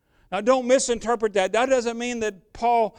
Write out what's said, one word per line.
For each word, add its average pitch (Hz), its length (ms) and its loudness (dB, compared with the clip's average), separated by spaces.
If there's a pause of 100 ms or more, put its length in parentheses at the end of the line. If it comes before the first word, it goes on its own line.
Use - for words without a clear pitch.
(320)
Now, 190 80 -2
don't 247 260 2
misinterpret 233 680 0
that. 185 180 0
That 240 160 2
doesn't 233 300 0
mean 240 220 -6
that 208 340 -8
Paul 233 440 0